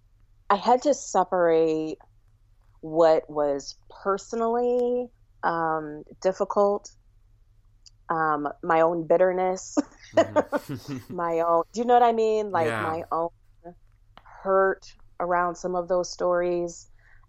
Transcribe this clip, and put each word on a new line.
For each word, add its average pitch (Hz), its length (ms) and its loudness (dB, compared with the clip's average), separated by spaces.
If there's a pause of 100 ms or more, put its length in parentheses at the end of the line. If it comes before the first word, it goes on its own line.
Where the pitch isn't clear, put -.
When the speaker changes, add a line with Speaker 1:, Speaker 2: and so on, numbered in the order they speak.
(480)
Speaker 1:
I 202 80 4
had 226 260 2
to 285 120 2
separate 165 1040 0 (840)
what 160 480 4
was 147 480 -4 (260)
personally, 240 1040 -2 (360)
um, 160 600 -2 (180)
difficult, 202 680 0 (1160)
um, 156 400 -2 (140)
my 165 180 2
own 165 260 2
bitterness, 185 760 0
<laughs> - 40 -20 (300)
Speaker 2:
Mm-hmm. 147 840 -2 (100)
<laughs> - 60 -
Speaker 1:
my 170 260 -2
own, 170 220 2 (100)
do 214 80 -6
you 240 60 -2
know 240 80 4
what 240 80 6
I 233 100 4
mean? 220 380 -2
Like, 170 160 0
Speaker 2:
Yeah. 107 160 -2
Speaker 1:
my 160 300 -6
own 165 160 -2 (1120)
hurt 190 500 0 (280)
around 175 360 0
some 180 180 -6
of 175 140 -4
those 180 240 -2
stories, 175 760 -2 (400)